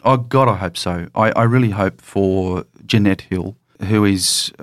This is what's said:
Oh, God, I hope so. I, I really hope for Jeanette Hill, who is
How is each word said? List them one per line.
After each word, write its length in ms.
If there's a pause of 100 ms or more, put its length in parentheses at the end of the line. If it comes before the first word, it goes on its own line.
Oh, 140
God, 300
I 80
hope 220
so. 380
I, 160
I 120
really 280
hope 280
for 640 (200)
Jeanette 360
Hill, 340 (260)
who 240
is 580